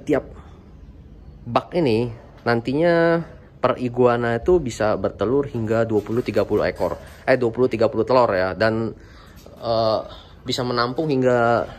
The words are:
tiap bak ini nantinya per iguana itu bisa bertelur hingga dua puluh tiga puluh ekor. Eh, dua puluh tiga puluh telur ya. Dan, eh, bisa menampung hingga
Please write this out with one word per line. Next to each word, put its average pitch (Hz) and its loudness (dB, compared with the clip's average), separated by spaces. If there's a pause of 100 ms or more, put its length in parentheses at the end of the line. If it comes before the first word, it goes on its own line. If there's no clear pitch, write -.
tiap 135 0 (1200)
bak 120 -4
ini 123 2 (400)
nantinya 165 2 (400)
per - 2
iguana 120 2
itu 175 2
bisa 107 -2
bertelur 113 -2
hingga 113 0
dua 110 0
puluh 113 -2
tiga 104 0
puluh 101 0
ekor. 85 -2 (320)
Eh, 127 4
dua 123 0
puluh 123 0
tiga 113 2
puluh 110 -2
telur 120 4
ya. 92 0
Dan, 110 -2 (640)
eh, 113 0 (460)
bisa 127 -4
menampung 123 -2
hingga 123 2 (120)